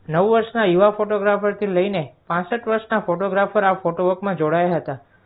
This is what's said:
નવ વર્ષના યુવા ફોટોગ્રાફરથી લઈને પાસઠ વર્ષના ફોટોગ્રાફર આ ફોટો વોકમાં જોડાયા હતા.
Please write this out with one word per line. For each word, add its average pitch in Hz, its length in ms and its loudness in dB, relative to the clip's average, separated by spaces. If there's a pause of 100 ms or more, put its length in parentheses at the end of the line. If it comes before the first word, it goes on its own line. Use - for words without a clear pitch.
નવ 180 200 2
વર્ષના 226 360 2
યુવા 185 240 4
ફોટોગ્રાફરથી 208 760 -2
લઈને 185 480 -2 (140)
પાસઠ 180 400 -4
વર્ષના 220 320 -2
ફોટોગ્રાફર 196 640 0
આ 190 100 4
ફોટો 180 300 -2
વોકમાં 185 340 0
જોડાયા 170 380 2
હતા. 139 240 -6 (260)